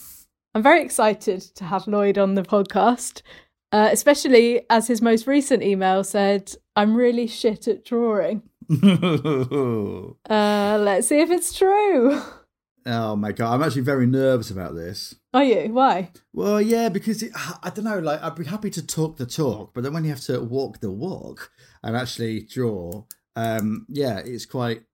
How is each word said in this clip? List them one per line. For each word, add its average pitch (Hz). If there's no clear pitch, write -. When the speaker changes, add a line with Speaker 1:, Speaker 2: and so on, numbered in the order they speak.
Speaker 1:
I'm 220
very 302
excited 214
to -
have 185
Lloyd 202
on 196
the 196
podcast, 208
uh, 208
especially 240
as 226
his 226
most 226
recent 269
email 190
said, 202
"I'm 214
really 240
shit 226
at -
drawing." 214
Speaker 2:
<laughs> 131
Speaker 1:
Uh, 208
let's 202
see 294
if 330
it's 349
true. 381
Speaker 2:
Oh 113
my 104
God, 117
I'm 135
actually 139
very 131
nervous 131
about 90
this. 85
Speaker 1:
Are 269
you? 220
Why? 220
Speaker 2:
Well, 208
yeah, 226
because 202
it, 233
I 180
don't 196
know, 214
like, 151
I'd 160
be 165
happy 208
to 165
talk 156
the 123
talk, 120
but 123
then 139
when 160
you 156
have 131
to 123
walk 123
the 101
walk 113
and 113
actually 117
draw, 104
um, 110
yeah, 131
it's 117
quite 117